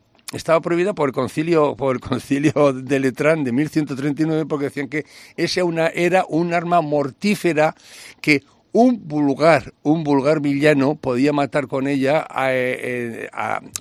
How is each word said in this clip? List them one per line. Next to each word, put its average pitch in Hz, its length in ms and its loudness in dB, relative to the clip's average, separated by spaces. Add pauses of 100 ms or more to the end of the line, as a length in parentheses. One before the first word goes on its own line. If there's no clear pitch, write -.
(340)
Estaba 165 260 2
prohibida 175 320 -2
por 156 160 0
el 120 60 -6
concilio, 147 600 0
por 127 220 -2
el 117 60 -6
concilio 143 720 0
de 131 260 -2
Letrán 147 440 0
de 123 80 -2
mil 143 180 0
ciento 143 260 -2
treinta 143 280 -2
y - 20 -2
nueve, 160 180 -2
porque 147 220 -4
decían 139 220 -6
que 147 180 -8 (320)
esa 175 260 -2
una, 165 220 0
era 175 420 2
un 170 240 0
arma 170 300 2
mortífera 151 920 0 (460)
que 147 220 2 (280)
un 226 380 2
vulgar, 147 640 2 (100)
un 160 220 0
vulgar 143 360 2
villano 143 540 2
podía 135 380 0
matar 139 360 -2
con 135 200 -4
ella 139 400 0
a, 131 240 -2
eh, 123 800 -4
a, 107 300 -6 (180)